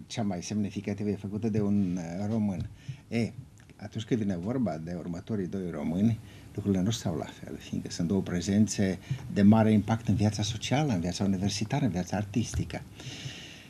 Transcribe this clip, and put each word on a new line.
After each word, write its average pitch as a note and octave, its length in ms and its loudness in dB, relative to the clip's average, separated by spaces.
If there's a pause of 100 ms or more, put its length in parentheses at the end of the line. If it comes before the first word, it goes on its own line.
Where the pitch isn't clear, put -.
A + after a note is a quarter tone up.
cea - 160 -6
mai F#2 200 -2
semnificativă, G#2 640 -4
e G2+ 80 0
făcută G2+ 320 -4
de G#2+ 120 0
un, G2+ 380 2
uh, F2 320 -6
român. G#2 380 0 (400)
E, A2+ 220 0 (460)
atunci G#2+ 280 -10
când A#2+ 160 0
vine G2+ 160 0
vorba F#2 480 -2
de E2+ 140 -6
următorii F2+ 480 -4
doi F2+ 240 -4
români, E2 480 2 (360)
lucrurile G2+ 280 2
nu G2+ 80 2
stau F#2 260 -2
la - 80 -4 (180)
fel, - 160 -12
fiindcă - 320 -6
sunt E2+ 180 -2
două F#2+ 120 4
prezențe F#2+ 800 2 (340)
de G#2 100 4
mare G#2+ 300 10
impact G#2+ 360 2
în G#2 60 6
viața G#2+ 280 2
socială, C3+ 500 0
în F#2 80 2
viața F2 240 -2
universitară, G2+ 600 0
în A#2 60 4
viața F2+ 260 -2
artistică. G#2 680 -2 (880)